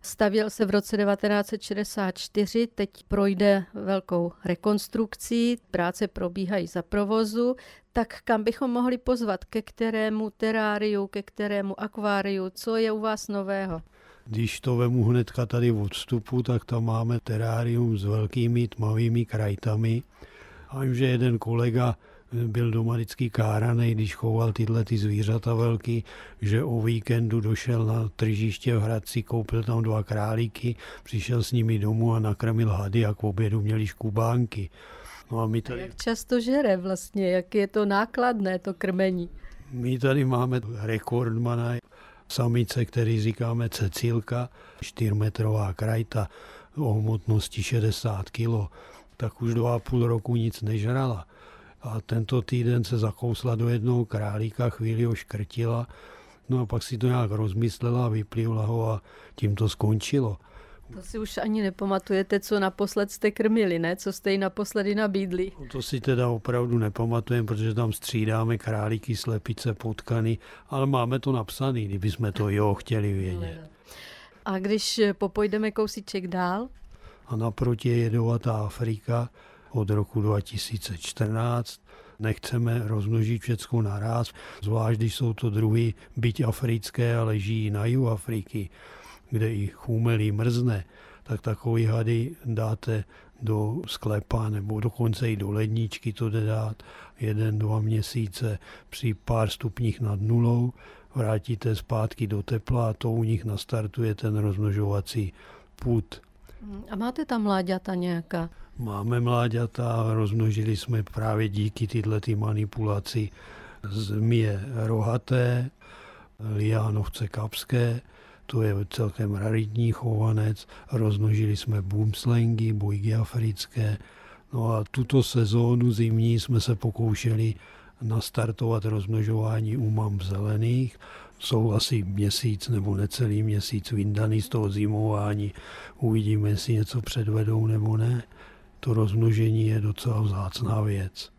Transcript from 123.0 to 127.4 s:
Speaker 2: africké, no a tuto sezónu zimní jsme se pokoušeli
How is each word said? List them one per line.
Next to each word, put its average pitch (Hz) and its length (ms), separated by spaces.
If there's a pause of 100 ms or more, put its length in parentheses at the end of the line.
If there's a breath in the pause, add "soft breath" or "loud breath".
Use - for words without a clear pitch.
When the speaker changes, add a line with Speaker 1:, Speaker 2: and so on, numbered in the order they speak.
Speaker 2:
africké, 110 840 (540 loud breath)
no 113 200
a 107 180
tuto 131 320
sezónu 120 720
zimní 113 480
jsme 117 200
se 120 140
pokoušeli 110 800 (480 loud breath)